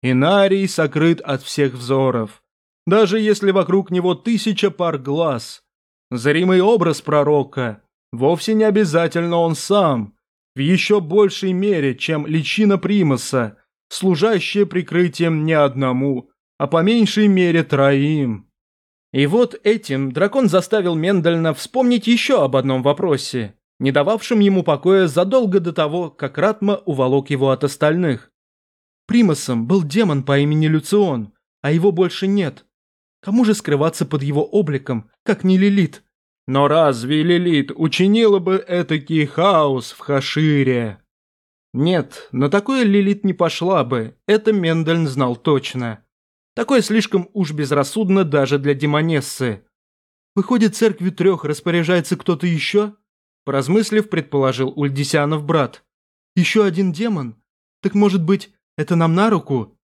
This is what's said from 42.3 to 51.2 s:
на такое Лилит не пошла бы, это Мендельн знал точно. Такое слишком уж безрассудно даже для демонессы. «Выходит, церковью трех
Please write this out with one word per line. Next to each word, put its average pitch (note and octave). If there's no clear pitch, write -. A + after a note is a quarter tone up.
на C3
такое G#3
Лилит G3+
не F#3+
пошла E3+
бы, A#2+
это G#3+
Мендельн E3
знал B2+
точно. B2+
Такое A#3+
слишком G3+
уж E3
безрассудно D3
даже C#3
для C#3+
демонессы. D3
«Выходит, G#3+
церковью F#3+
трех F3+